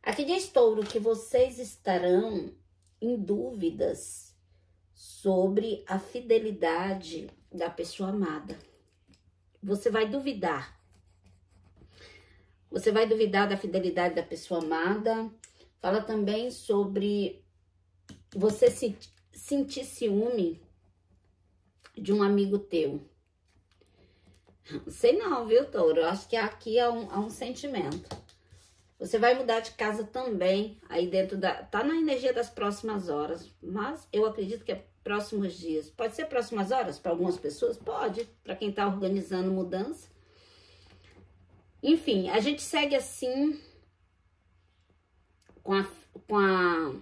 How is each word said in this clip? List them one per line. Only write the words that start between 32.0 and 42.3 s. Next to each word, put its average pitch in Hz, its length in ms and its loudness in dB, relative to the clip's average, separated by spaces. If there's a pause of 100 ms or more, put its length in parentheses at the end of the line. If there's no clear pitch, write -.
das 233 160 -2
próximas 202 580 -4
horas, 151 420 -4 (140)
mas 214 480 -6
eu 214 140 4
acredito 214 400 -4
que 208 80 -4
é - 120 -10 (160)
próximos 208 560 -4
dias. 156 320 -4
Pode 226 260 -4
ser 320 100 -4
próximas 220 440 -2
horas 220 300 0
pra 180 100 -4
algumas 175 280 0
pessoas? 147 400 -2
Pode, - 480 -4 (180)
pra 190 140 -8
quem 202 160 -4
tá 202 120 0
organizando 190 640 -2
mudança. 190 600 -4 (1700)
Enfim, 226 480 2
a 214 120 2